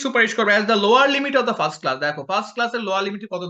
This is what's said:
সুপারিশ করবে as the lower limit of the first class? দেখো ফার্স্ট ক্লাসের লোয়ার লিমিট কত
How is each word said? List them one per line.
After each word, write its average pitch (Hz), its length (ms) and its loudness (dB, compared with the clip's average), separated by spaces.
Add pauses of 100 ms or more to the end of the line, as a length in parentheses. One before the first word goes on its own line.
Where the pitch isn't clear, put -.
সুপারিশ 233 340 2
করবে 208 200 2
as 214 140 0
the 208 140 4
lower 254 200 6 (100)
limit 277 240 -2
of 240 100 0
the 208 100 -4
first 156 220 -2
class? 131 220 -2
দেখো 147 260 -4
ফার্স্ট 202 240 -2
ক্লাসের 233 340 -4
লোয়ার 190 180 -2
লিমিট 202 160 -8 (120)
কত 180 160 -6